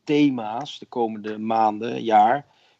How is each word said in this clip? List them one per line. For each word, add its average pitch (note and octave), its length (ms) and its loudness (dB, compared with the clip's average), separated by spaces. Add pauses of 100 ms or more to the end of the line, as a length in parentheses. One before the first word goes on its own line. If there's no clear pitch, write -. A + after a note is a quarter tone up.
thema's C3+ 760 -2
de - 80 -20
komende G#2+ 520 -6
maanden, A2+ 640 -2
jaar, A2+ 440 4 (340)